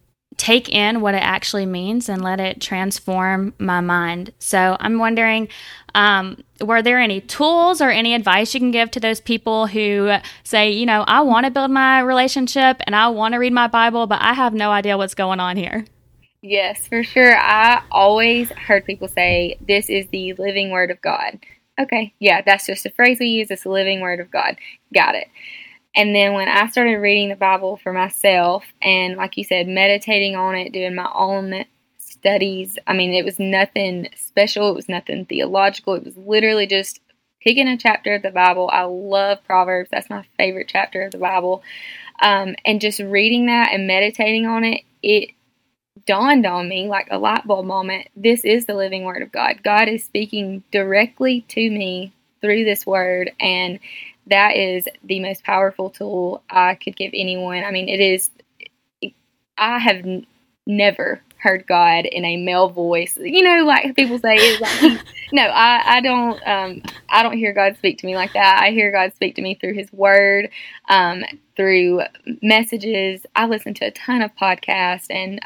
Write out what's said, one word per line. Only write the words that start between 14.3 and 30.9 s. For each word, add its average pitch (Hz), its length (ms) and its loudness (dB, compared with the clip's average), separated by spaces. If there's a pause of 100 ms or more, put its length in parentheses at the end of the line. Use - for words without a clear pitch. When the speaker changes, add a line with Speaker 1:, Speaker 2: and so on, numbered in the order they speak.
Speaker 1:
have 254 200 0
no 208 180 0
idea 202 260 0
what's 196 180 -4
going 185 240 -2
on 180 180 -4
here"? 214 280 -6 (560)
Speaker 2:
Yes, 202 460 -2
for 233 160 -2
sure. 247 340 6
I 220 440 4 (100)
always 226 600 2
heard 196 340 0
people 190 220 -10
say, 175 580 -2
"This 202 240 0
is 196 200 -4
the 185 240 -8
living 196 360 -4
word 180 220 -2
of 180 100 -14
God." - 380 -6 (400)
Okay, 233 400 -4
yeah, 190 220 4
that's 196 260 2
just 196 180 -6
a - 40 -8
phrase 247 300 2
we 240 80 -2
use. 220 240 -2
It's 185 120 -8
the 190 60 -8
living 190 320 0
word 180 180 -4
of 175 120 -14
God. - 260 -2 (360)
Got - 220 4
it. - 120 -6 (680)
And 208 180 2
then 202 200 4
when 190 160 -2
I 208 180 2
started 233 300 0
reading 202 320 2
the 196 80 -6
Bible 190 400 0
for 185 160 -8
myself 185 720 0 (160)
and, 185 340 0
like 190 220 -8
you 202 80 -4
said, 180 220 -2
meditating 196 680 0
on 185 200 -2
it, 185 180 -8
doing 185 200 -4